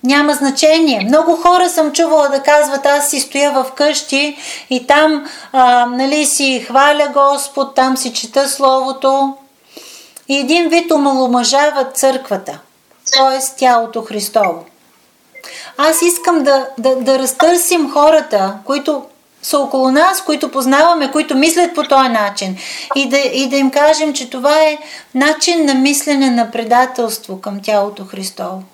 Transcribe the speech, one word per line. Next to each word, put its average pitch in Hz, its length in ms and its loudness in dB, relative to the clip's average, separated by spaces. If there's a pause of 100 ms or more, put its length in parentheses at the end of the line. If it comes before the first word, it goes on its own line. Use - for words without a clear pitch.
няма 285 300 2
значение. 285 720 2
Много 330 280 4
хора 349 320 2
съм 311 240 0
чувала 302 360 2
да 269 140 -2
казват: 285 440 2
„Аз 285 240 2
си 277 100 -4
стоя 277 300 0
в 262 220 -2
къщи 294 640 -2 (340)
и 247 160 -4
там, 302 420 2 (240)
а, 247 340 4
нали, 269 400 -2
си 262 420 -2
хваля 285 460 2
Господ, 277 600 0
там 262 220 2
си 247 160 -6
чета 269 360 -2
Словото.“ 269 840 0 (960)
И 277 80 0
един 311 320 0
вид 339 240 0
омаломажават 269 1040 0
църквата, 254 600 -4 (540)
т.е. 262 460 0
тялото 233 440 0
Христово. 202 640 -4 (1120)
Аз 320 240 2
искам 339 420 0
да, 269 220 2 (120)
да, 262 180 2
да 262 220 0
разтърсим 311 720 0
хората, 285 720 2
които 285 400 -4 (380)
са - 160 -2
около 262 320 0
нас, 349 320 2
които 302 280 -4
познаваме, 277 600 2
които 302 240 -2
мислят 339 380 2
по 302 80 -2
този 269 260 2
начин, 202 480 -4 (400)
и 277 120 -2
да, 269 100 0
и 269 300 -2
да 269 80 -2
им 269 140 2
кажем, 302 420 2
че 262 180 -8
това 285 320 2
е 302 160 2 (360)
начин 311 500 0
на 277 100 2
мислене 269 560 0
на 233 200 0
предателство 233 880 -2
към 202 220 -10
тялото 208 420 -2
Христово. 190 580 -12 (120)